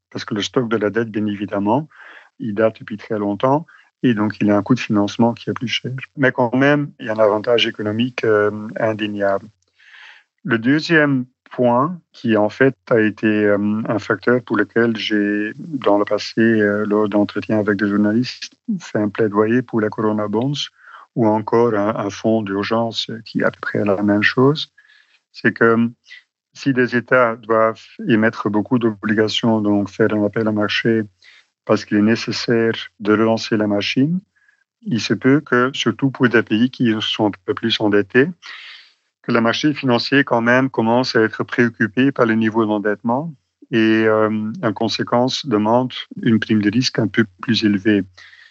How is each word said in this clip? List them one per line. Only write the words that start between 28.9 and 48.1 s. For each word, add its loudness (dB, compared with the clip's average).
donc 0
faire 0
un 0
appel -2
à -2
marché 0
parce 0
qu'il -2
est 4
nécessaire 0
de 0
relancer 0
la 0
machine, 0
il -2
se -2
peut 2
que, 0
surtout -2
pour 2
des 4
pays 0
qui 0
sont -2
un -2
peu 0
plus -4
endettés, 2
que -4
le 2
marché 0
financier 0
quand 0
même 2
commence 0
à 4
être 0
préoccupé 0
par 2
le 2
niveau 2
d'endettement -2
et, 2
euh, 2
en 0
conséquence -2
demande 0
une 4
prime 0
de 2
risque -2
un 0
peu 0
plus -2
élevée. 2